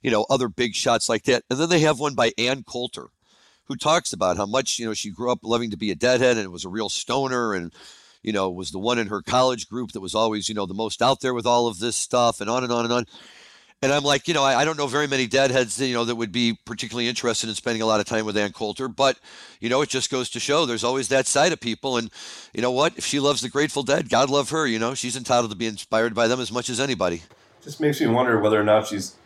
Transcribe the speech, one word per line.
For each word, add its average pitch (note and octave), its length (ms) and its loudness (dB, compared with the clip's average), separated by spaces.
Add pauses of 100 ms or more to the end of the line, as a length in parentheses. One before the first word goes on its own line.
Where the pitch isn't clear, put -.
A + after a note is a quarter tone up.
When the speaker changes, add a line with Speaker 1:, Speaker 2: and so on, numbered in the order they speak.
Speaker 1:
you B2+ 100 0
know, G#2+ 180 4
other B2+ 200 2
big A#2 260 -2
shots A#2 320 0
like A#2 160 0
that. B2 260 2
And C3 80 0
then E3 120 0
they E3+ 100 4
have D3+ 180 4
one C#3+ 160 -2
by A#2 240 2
Ann B2 260 -2
Coulter, B2 440 -10 (580)
who C3 120 -8
talks D#3+ 340 2
about F2+ 240 2
how F#2+ 100 0
much, A#2+ 340 -2
you A#2 60 -6
know, A2 80 -4
she G2+ 180 -8
grew B2 200 -4
up A#2+ 120 -2
loving A#2 280 -2
to G2+ 60 -8
be G#2 140 -2
a E2+ 40 -2
deadhead B2 420 4
and F#2+ 140 -6
was F2 140 -12
a F2+ 40 -10
real G#2 200 -4
stoner B2 640 -2
and, E2+ 200 -4 (480)
you A2 120 -4
know, F#2+ 160 0
was F2+ 220 -8
the F#2+ 80 -8
one A#2 200 0
in G#2+ 80 -2
her G2+ 140 -6
college B2+ 460 0
group A#2 260 -10
that G2+ 80 -10
was F#2 120 -10
always, A2 360 0
you G#2+ 60 -8
know, G2+ 100 -2
the F#2 80 -10
most G#2+ 280 -4
out C3 200 2
there B2+ 120 0
with A#2+ 120 -4
all A#2+ 220 4
of F#2+ 120 -4
this A2+ 160 -4
stuff A#2+ 440 2
and G#2 100 -4
on B2+ 140 0
and A#2+ 100 -2
on A#2 100 2
and A#2 100 0
on. B2 120 2 (760)
And C3+ 140 2
I'm C#3+ 100 2
like, C#3 240 0
you E3+ 60 0
know, C#3+ 100 2
I, C3+ 180 4
I D3+ 40 4
don't D#3+ 100 0
know C#3+ 120 -2
very D3 180 0
many C3+ 220 0
deadheads, B2+ 520 2
you B2+ 140 0
know, A#2 100 0
that A#2 120 -2
would A2+ 160 -4
be A#2 340 0
particularly A#2 420 -6
interested A2+ 400 -2
in G#2+ 60 -8
spending A2+ 300 -4
a - 20 0
lot G#2+ 140 4
of G2+ 80 -2
time A2 180 -2
with G#2 100 -4
Ann G#2 160 0
Coulter, A2+ 360 -6
but, C3 320 2 (420)
you A2+ 80 -4
know, C3 120 2
it C#3+ 80 -2
just C3 200 -4
goes B2+ 220 -4
to A#2+ 80 -8
show D3 260 2
there's A#2 180 -4
always B2+ 260 -2
that C3+ 180 2
side D#3 260 2
of - 80 -8
people. A#2+ 340 -4
And A#2 140 -2 (440)
you G#2+ 100 -4
know B2+ 80 2
what? D3 260 0
If - 80 -8
she C#3+ 140 -2
loves C#3 220 2
the A#2 80 -6
Grateful C#3+ 340 -2
Dead, C3+ 260 0
God C3 220 2
love C#3 180 2
her, D#3 160 0
you A2+ 140 0
know, A#2+ 160 -2
she's B2 200 -6
entitled A#2+ 360 0
to G#2 40 -8
be A2+ 120 -4
inspired A2 480 0
by A2+ 120 4
them B2+ 120 2
as A2 120 -6
much A#2+ 200 -4
as A2+ 80 -4
anybody. F2+ 420 0 (400)
Speaker 2:
Just D3 180 -16
makes D3 220 0
me C3 60 2
wonder A#2 320 2
whether G#2+ 200 4
or G#2 40 2
not G#2+ 240 4
she's G2 280 -8 (100)